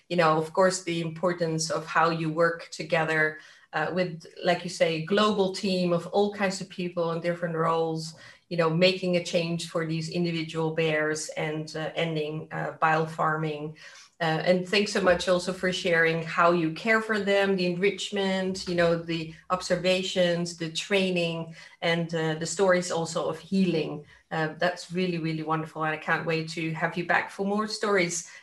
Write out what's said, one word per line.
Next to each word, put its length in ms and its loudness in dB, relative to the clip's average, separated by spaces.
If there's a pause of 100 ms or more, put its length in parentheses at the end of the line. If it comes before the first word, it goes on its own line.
you 80 -2
know, 220 6
of 160 -4
course, 300 4
the 180 -4
importance 680 -2
of 160 -4
how 220 2
you 220 -2
work 400 0
together, 680 0 (360)
uh, 180 -2
with, 320 -2 (180)
like 220 0
you 60 -8
say, 260 2
a 100 -4
global 480 2
team 380 0
of 160 0
all 240 2
kinds 300 -2
of 80 -10
people 420 -4
in 80 -4
different 360 -2
roles, 580 0 (340)
you 80 -4
know, 140 4
making 460 4
a 80 0
change 440 -2
for 180 -2
these 220 -4
individual 680 -2
bears 560 0
and, 460 -6
uh, 180 -4
ending, 580 -4
uh, 180 -6 (100)
bile 260 4
farming. 680 -2 (420)
Uh, 280 0
and 200 4
thanks 280 2
so 80 2
much 260 4
also 240 2
for 180 -2
sharing 520 2
how 280 4
you 200 2
care 320 2
for 180 -2
them, 340 4
the 120 2
enrichment, 1000 0
you 80 -2
know, 220 4
the 380 -4 (160)
observations, 1040 0
the 140 -6
training, 840 -2 (280)
and, 320 0
uh, 220 0
the 100 -6
stories 440 2
also 380 -2
of 100 -4
healing. 640 0 (280)
Uh, 180 0 (100)
that's 320 -2
really, 280 -2
really 240 -4
wonderful. 420 -4
And 80 0
I 60 -4
can't 260 0
wait 260 -2
to 220 -4
have 240 -4
you 100 -2
back 240 0
for 140 -6
more 240 -2
stories, 580 0 (160)